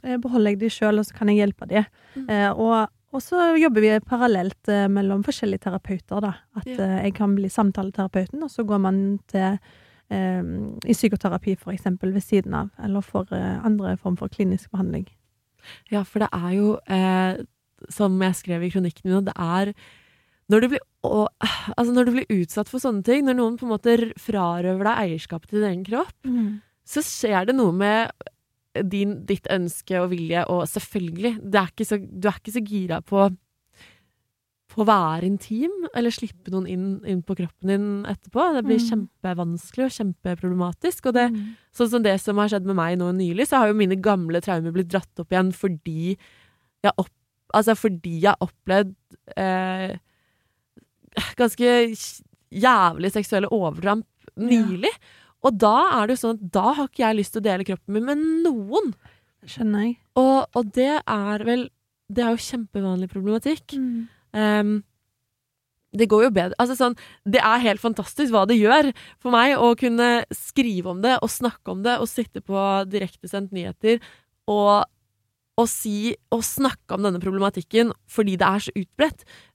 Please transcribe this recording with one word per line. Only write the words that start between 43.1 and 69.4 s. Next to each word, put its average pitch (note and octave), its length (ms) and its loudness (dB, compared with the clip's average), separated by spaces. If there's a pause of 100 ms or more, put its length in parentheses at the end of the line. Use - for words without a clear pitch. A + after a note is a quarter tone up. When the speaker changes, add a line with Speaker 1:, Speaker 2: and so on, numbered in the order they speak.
Speaker 2:
nylig, F#3 360 0
så C#4+ 100 2
har A#3 100 6
jo G#3+ 60 2
mine F#3+ 260 2
gamle F3+ 400 0
traumer E3 320 -2
blitt F3+ 160 -2
dratt - 300 -4
opp E3+ 120 -10
igjen F#3 220 2
fordi E3+ 640 -4 (680)
jeg G3+ 140 4
opp-, - 120 -2 (420)
altså, G#3+ 240 4
fordi E3+ 440 -4
jeg G3 180 4
har - 20 -4
opplevd, F#3+ 540 -2 (420)
eh, F#3 600 -4 (1400)
ganske A#3+ 840 2 (300)
jævlig G3 600 4
seksuelle G3+ 380 0
overtramp G3 540 0 (320)
Speaker 1:
Ja. G3+ 100 -6
Speaker 2:
nylig. A3+ 440 2 (520)
Og B3 160 2
da B3+ 440 4
er G#3 40 0
det B3 120 0
jo A#3 100 -2
sånn A3+ 80 0
at G3+ 160 -10
da G#3 220 4
har C#4+ 140 -2
ikke - 180 -2
jeg A3 100 2
lyst G3+ 160 -2
til A3+ 80 -4
å G3+ 40 -10
dele G3 200 0
kroppen F#3+ 300 -6
min A3 100 0
med C#4+ 140 -2 (260)
noen. C4 500 0 (520)
Speaker 1:
Skjønner G#3 400 -2
jeg. A#3+ 100 -4 (200)
Speaker 2:
Og, C4 380 4
og A#3 180 -2
det C#4 340 2
er G#3 380 -4
vel, A#3+ 240 -2 (440)
det A#3+ 120 0
er A#3 120 2
jo - 80 -8
kjempevanlig G3 640 -4
problematikk. A3+ 680 -4
Speaker 1:
Mm. A#3 300 -4 (260)
Speaker 2:
Ehm, G#3 480 2 (1120)
det G#3 140 4
går G#3+ 160 6
jo B3+ 60 6
bedre, F#3 300 0
altså B3 160 0
sånn, B3 200 2 (300)
det G#3+ 160 4
er A3 220 4
helt G3+ 160 2
fantastisk A#3 500 -2
hva G#3 160 6
det A3+ 140 4
gjør C4 320 6 (260)
for B3 140 -2
meg B3+ 260 6